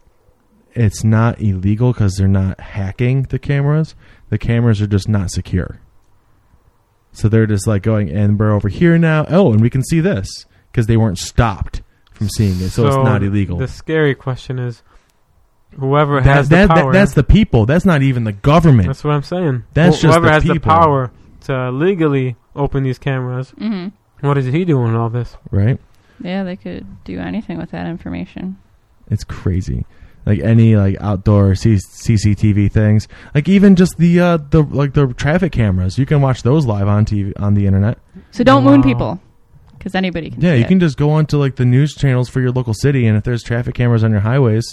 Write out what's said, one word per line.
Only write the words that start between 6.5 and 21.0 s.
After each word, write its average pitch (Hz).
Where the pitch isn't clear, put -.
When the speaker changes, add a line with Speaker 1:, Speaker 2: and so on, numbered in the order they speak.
Speaker 1:
So -
they're 110
just, 104
like, 101
going, 107
"And 101
we're 107
over 101
here 170
now. 156
Oh, 170
and 104
we 117
can 131
see 165
this," 156
'cause 117
they 113
weren't 110
stopped -
from 104
seeing 95
it. 92
So 120
it's 139
Speaker 2:
So 135
Speaker 1:
not 107
illegal. 98
Speaker 2:
the 127
scary 156
question 127
is, 120
whoever 143
Speaker 1:
That, -
Speaker 2:
has 143
the 160
Speaker 1:
that, 190
that, 165
Speaker 2:
power 135
Speaker 1:
that's 196
the -
people. 156
That's 147
not 165
even 127
the 107
government. 139
Speaker 2:
That's -
what 147
I'm 143
saying. 151
Speaker 1:
That's 170
Speaker 2:
Wh-, -
Speaker 1:
just 160
Speaker 2:
whoever 165
Speaker 1:
the 156
Speaker 2:
has 156
Speaker 1:
people. 156
Speaker 2:
the 156
power 151